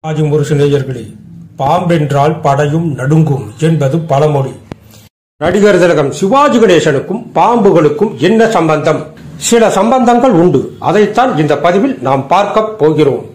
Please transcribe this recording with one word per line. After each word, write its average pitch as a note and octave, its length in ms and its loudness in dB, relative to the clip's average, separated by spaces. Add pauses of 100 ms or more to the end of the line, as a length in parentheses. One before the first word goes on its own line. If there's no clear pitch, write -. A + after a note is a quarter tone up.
சிவாஜி D#3 180 -4
முரசு D3 320 0
நேயர்களே, C3+ 600 -2 (420)
"பாம்பென்றால் D3+ 840 0
படையும் D3 520 -2
நடுங்கும்" C3 680 0
என்பது D#3 400 0
பழமொழி. D3 520 -2 (880)
நடிகர் F#3 420 2
திலகம் D3+ 320 2
சிவாஜி B3 460 0
கணேசனுக்கும் F3+ 680 0 (100)
பாம்புகளுக்கும் F3 840 2
என்ன A3 320 2
சம்பந்தம்? D#3+ 560 -2 (320)
சில A3+ 320 2
சம்பந்தங்கள் A#3+ 640 2
உண்டு. E3 480 2
அதைத்தான் G#3 580 0
இந்த D3+ 200 0
பதிவில் G3 440 0
நாம் C3 260 -2
பார்க்க G3+ 360 0
போகிறோம். D3 720 0